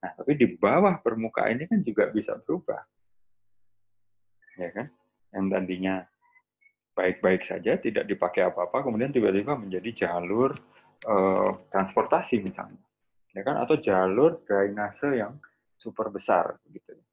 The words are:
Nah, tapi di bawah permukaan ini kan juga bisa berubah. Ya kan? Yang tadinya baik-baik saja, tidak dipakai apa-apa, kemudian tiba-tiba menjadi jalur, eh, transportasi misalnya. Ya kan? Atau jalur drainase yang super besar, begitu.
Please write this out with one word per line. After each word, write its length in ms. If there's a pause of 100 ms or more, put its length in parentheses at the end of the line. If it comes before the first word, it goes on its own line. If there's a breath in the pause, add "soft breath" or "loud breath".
Nah, 80
tapi 240
di 160
bawah 480
permukaan 560
ini 80
kan 160
juga 320
bisa 240
berubah. 460 (1800)
Ya 100
kan? 220 (420)
Yang 120 (100)
tadinya 400 (960 soft breath)
baik-baik 540
saja, 320
tidak 260
dipakai 460
apa-apa, 340
kemudian 240
tiba-tiba 480
menjadi 480
jalur, 480 (560 soft breath)
eh, 420 (220)
transportasi 720
misalnya. 360 (520)
Ya 80
kan? 240
Atau 160
jalur 640
drainase 720
yang 200 (440 soft breath)
super 320
besar, 560
begitu. 240 (200)